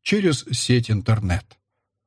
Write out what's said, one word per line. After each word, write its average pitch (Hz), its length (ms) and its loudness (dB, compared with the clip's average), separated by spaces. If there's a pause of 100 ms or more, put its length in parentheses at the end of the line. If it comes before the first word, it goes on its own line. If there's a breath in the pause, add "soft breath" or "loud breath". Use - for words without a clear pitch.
через 190 480 0
сеть 123 400 0
интернет. 101 540 0 (600)